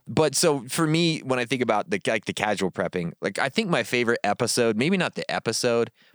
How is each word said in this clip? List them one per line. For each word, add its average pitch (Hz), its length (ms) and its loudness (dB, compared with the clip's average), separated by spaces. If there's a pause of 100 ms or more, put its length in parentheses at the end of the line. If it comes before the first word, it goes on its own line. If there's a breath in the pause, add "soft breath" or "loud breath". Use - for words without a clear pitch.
but 139 280 0
so 143 340 2
for 165 160 -2
me, 160 360 0
when 131 180 -2
I 120 60 -2
think 123 180 -2
about 107 260 2
the, 98 160 0
like, 113 200 0
the 98 80 -2
casual 95 360 0
prepping, 85 500 -4
like, 98 200 -4
I 135 100 0
think 220 200 0
my 143 120 2
favorite 120 420 0
episode, 113 540 2
maybe 156 180 2
not 165 200 -2
the - 160 -6
episode, 117 580 0 (260 soft breath)